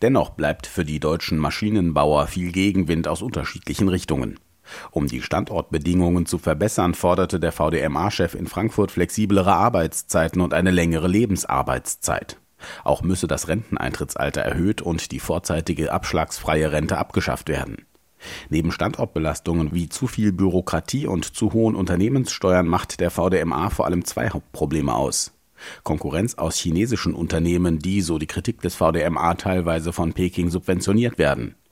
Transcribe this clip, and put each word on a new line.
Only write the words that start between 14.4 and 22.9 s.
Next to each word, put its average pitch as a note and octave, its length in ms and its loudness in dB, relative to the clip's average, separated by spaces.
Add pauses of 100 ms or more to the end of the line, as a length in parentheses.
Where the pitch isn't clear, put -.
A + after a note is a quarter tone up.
erhöht F2+ 400 0
und E2 320 -4
die C2 80 -6
vorzeitige E2 720 -2
abschlagsfreie D#2 800 0
Rente D2+ 240 0
abgeschafft - 540 -2
werden. - 340 -6 (640)
Neben D#2+ 240 2
Standortbelastungen D#2+ 1000 -2
wie E2+ 160 -2
zu - 160 -4
viel G#2+ 260 2
Bürokratie F#2 760 0
und - 300 -4
zu G#2+ 160 0
hohen A2+ 240 4
Unternehmenssteuern F#2 880 2
macht - 340 -2